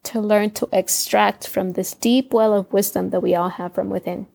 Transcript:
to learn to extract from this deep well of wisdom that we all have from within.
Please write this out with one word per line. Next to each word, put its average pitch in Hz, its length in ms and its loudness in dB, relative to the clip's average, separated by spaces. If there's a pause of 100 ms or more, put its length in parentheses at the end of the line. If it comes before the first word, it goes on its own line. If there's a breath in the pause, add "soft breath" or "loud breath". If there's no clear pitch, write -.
to - 160 -6
learn 208 320 2
to - 220 -4
extract 208 720 0
from 185 260 -4
this 190 200 -4
deep 254 400 0
well 220 200 4
of 196 200 0
wisdom 196 380 0
that 180 100 0
we 185 140 2
all 175 140 0
have 180 240 -8
from 190 160 -4
within. 185 460 -6